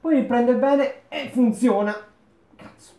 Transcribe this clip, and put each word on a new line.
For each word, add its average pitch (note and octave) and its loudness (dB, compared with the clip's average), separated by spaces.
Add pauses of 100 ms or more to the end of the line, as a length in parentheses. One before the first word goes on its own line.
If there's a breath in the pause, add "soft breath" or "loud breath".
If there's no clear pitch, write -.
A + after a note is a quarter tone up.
Poi D#4+ 0
riprende A#3+ 2
bene C#4 0
e C#4+ -10
funziona. G#3+ 0 (640)
Cazzo. - -20